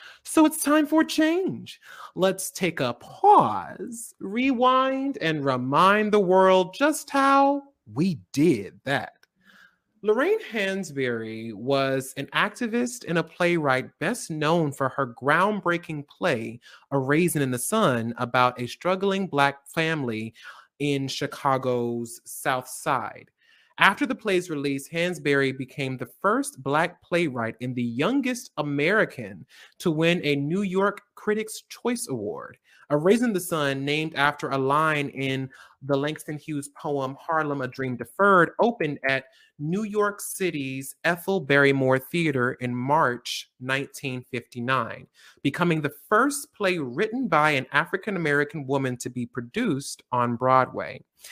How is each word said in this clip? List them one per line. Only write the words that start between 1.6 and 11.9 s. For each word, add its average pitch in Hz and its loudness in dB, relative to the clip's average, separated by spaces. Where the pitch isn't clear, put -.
Let's 190 -2
take 165 -4
a 123 -2
pause, - 0
rewind, 262 0
and 156 -2
remind 160 4
the 208 6
world 185 6
just 294 0
how 277 4
we 151 0
did 117 2
that. 131 -4
Lorraine 277 2
Hansberry 135 -4
was 135 -2